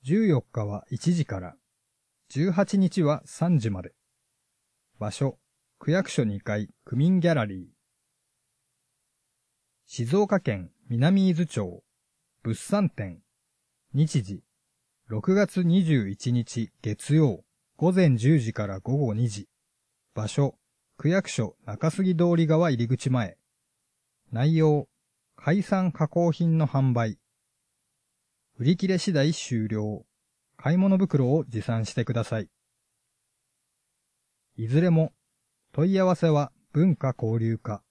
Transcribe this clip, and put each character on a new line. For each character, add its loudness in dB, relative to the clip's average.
十 2
四 2
日 -6
は -8
一 0
時 -2
か -6
ら。 -14
十 -2
八 0
日 2
は 0
三 0
時 0
ま -6
で。 -16
場 -6
所、 -4
区 -2
役 0
所 -2
二 -4
階、 -4
区 -6
民 2
ギ 2
ャ 4
ラ 0
リ -10
ー。 -20
静 -4
岡 0
県 -6
南 2
伊 4
豆 -2
町。 -6
物 -4
産 0
展。 -12
日 0
時、 -10
六 0
月 0
二 4
十 2
一 -4
日 -4
月 -4
曜、 2
午 0
前 4
十 4
時 -4
か -4
ら -6
午 -4
後 -2
二 0
時。 -12
場 -4
所、 -2
区 -2
役 -2
所 -4
中 -4
杉 0
通 2
り 4
側 2
入 0
り 0
口 0
前。 -2
内 2
容、 2
海 0
産 0
加 -2
工 0
品 2
の 2
販 2
売。 -2
売 -6
り 2
切 -4
れ 0
次 -4
第 2
終 -4
了。 -6
買 -2
い 2
物 4
袋 2
を 0
持 -6
参 -2
し -10
て -2
く -4
だ 0
さ -4
い。 -10
い -8
ず 2
れ 2
も、 2
問 0
い 2
合 4
わ 2
せ 2
は 0
文 4
化 -4
交 -2
流 -2
課。 -10